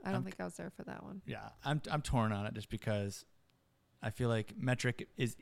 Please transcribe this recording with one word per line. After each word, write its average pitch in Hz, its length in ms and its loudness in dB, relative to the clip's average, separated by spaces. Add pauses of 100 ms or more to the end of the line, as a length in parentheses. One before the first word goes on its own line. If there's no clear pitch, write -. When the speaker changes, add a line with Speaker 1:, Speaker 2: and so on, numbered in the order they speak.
Speaker 1:
I - 60 -2
don't 196 80 2
Speaker 2:
I'm - 60 0
Speaker 1:
think 190 160 -6
I 185 60 -4
was 175 120 -8
there 175 140 -8
for - 120 -14
that - 200 -10
one. 190 240 -10
Speaker 2:
Yeah, 107 220 -6 (140)
I'm, 147 160 2 (120)
I'm 151 100 2
torn 113 300 4
on 101 160 2
it 107 80 -4
just 104 140 -6
because 104 560 0 (760)
I - 80 -2
feel 120 200 2
like 110 280 2
metric 127 500 2 (100)
is 117 240 2